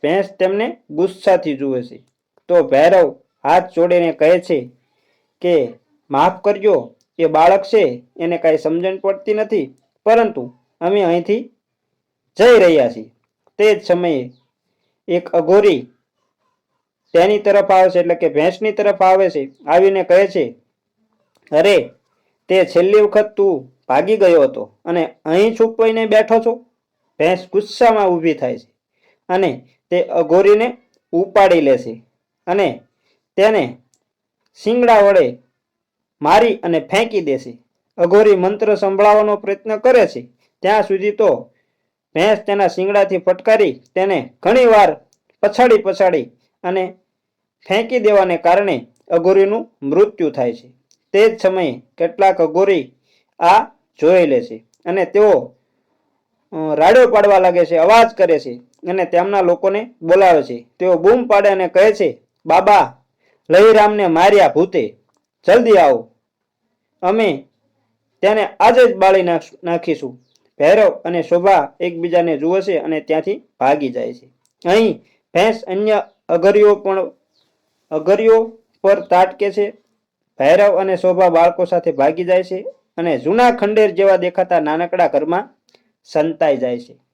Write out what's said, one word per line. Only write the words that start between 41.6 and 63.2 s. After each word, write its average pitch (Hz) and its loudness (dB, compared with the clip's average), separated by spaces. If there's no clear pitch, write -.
ભેંસ 202 0
તેના 202 -2
શિંગડાથી 196 -2
ફટકારી 185 -2
તેને 185 -4
ઘણીવાર 220 2
પછાડી 220 2
પછાડી 185 -2
અને 185 -6
ફેંકી 226 -4
દેવાને 196 0
કારણે 175 -2
અઘોરીનું 196 0
મૃત્યુ 165 -2
થાય 123 -6
છે. - -20
તે 214 2
જ 220 -12
સમયે 180 -4
કેટલાક 185 0
અઘોરી 170 -2
આ 175 4
જોઈ 170 2
લે 131 0
છે 113 -16
અને 180 -4
તેઓ, 196 0
અ, 156 -6
રાડો 214 4
પાડવા 202 2
લાગે 175 2
છે, 165 -2
અવાજ 226 2
કરે 165 0
છે 123 -16
અને 180 -4
તેમના 190 -2
લોકોને 190 -2
બોલાવે 170 4
છે. 120 -14
તેઓ 180 0
બૂમ 233 2
પાડે 202 2
અને 190 -2
કહે 196 2
છે, 180 -4
"બાબા 180 2